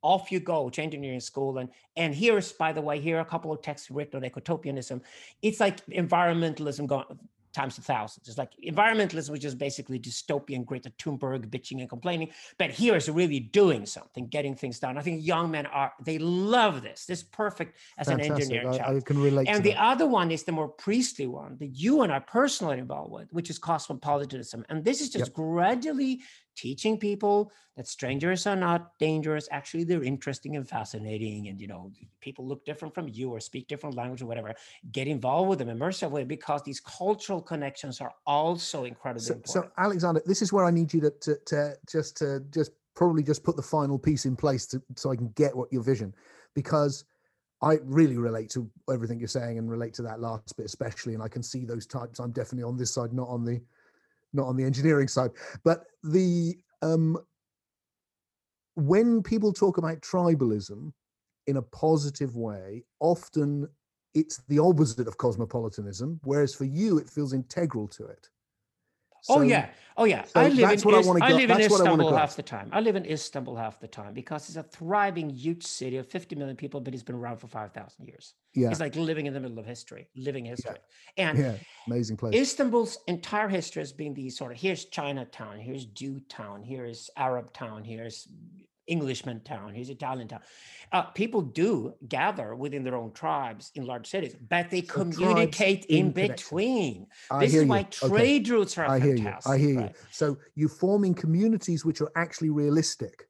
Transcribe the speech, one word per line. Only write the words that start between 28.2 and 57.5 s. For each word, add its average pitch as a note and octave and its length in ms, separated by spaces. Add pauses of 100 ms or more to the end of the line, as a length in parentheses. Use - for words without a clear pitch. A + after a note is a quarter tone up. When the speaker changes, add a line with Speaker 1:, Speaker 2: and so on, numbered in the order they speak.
Speaker 1:
are G3+ 80
not E3+ 420
dangerous. D#3 540
Actually, D3+ 320
they're E3+ 200
interesting C#3 520
and C3+ 120
fascinating. G#2+ 840
And, G2 120
you G2+ 60
know, F#2+ 240 (280)
people C3+ 280
look C#3 180
different D3+ 300
from E3 120
you A#2+ 220
or A2+ 100
speak - 280
different C#3+ 280
language B2 280
or - 20
whatever. A2+ 300 (360)
Get C3+ 160
involved D3 420
with F#3 100
them, A#2+ 100
immerse C#3+ 280
yourself D3 160
with C#3+ 100
it, B2+ 40
because C#3+ 360
these C#3 160
cultural G3 640
connections C#3 580
are B2 100 (140)
also D#3 600
incredibly A#2+ 360
Speaker 2:
So, - 140 (100)
so, - 140
Speaker 1:
important. - 180
Speaker 2:
Alexander, F3+ 480
this G3 160
is F#3+ 100
where F#3+ 140
I E3+ 60
need E3 200
you E3 100
to, D3 100
to, D3 340
to D3 320 (100)
just, - 300
to C#3 220 (120)
just D3+ 200 (240)
probably E3+ 260
just C#3+ 220
put E3+ 120
the C#3+ 60
final C#3+ 380
piece - 260
in B2+ 100
place C3+ 320
to, C3+ 140 (140)
so - 160
I C3 40
can A#2+ 200
get C#3 200
what B2 160
your B2 120
vision, A2 280 (440)
because D3 500 (560)
I D#3 220
really C3+ 340
relate A2+ 340
to A#2+ 160 (240)
everything A#2 280
you're A#2 80
saying A#2 320
and A2+ 100
relate A2+ 260
to - 60
that A2+ 180
last A2+ 380
bit A2 80
especially. A#2+ 480
And A2 80
I A2 60
can B2 160
see B2+ 220
those A#2 200
types. A#2 320
I'm B2 140
definitely A#2+ 320
on A#2+ 140
this B2 140
side, A#2 220
not B2+ 160
on A#2+ 160
the, A#2+ 160 (720)
not C3+ 140
on B2+ 100
the C3 60
engineering C#3 440
side. B2+ 240 (320)
But E3 220 (180)
the, F3 540 (240)
um, D#3+ 360 (1600)